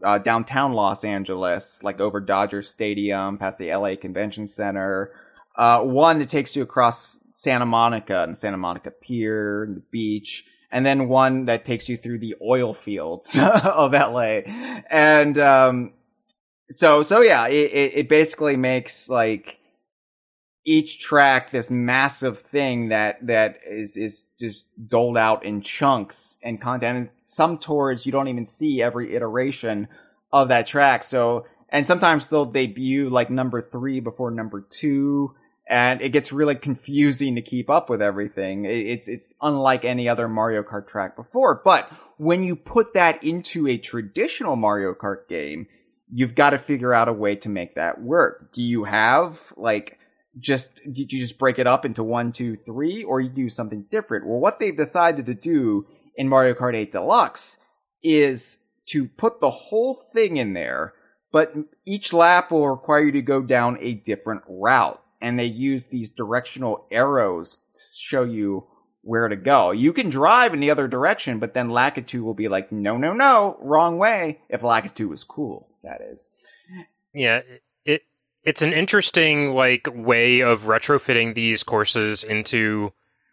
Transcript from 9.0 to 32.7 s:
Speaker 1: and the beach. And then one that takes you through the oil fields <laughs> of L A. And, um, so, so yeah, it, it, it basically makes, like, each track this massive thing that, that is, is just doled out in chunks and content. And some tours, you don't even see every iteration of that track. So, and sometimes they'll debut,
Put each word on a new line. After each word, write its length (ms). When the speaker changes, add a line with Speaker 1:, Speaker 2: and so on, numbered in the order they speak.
Speaker 1:
and 140
the 140
beach. 540
And 140
then 220
one 380
that 180
takes 260
you 80
through 220
the 240
oil 300
fields 640
<laughs> 120
of 320
L 240
A. 240
And, 480
um, 540
so, 320
so 200
yeah, 260
it, 240
it, 260
it 120
basically 480
makes, 520
like, 500
each 340
track 520
this 200
massive 680
thing 520
that, 360
that 400
is, 300
is 300
just 260
doled 300
out 280
in 160
chunks 840
and 160
content. 380
And 120
some 320
tours, 480
you 60
don't 160
even 180
see 360
every 340
iteration 720
of 160
that 180
track. 380
So, 420
and 160
sometimes 420
they'll 180
debut, 640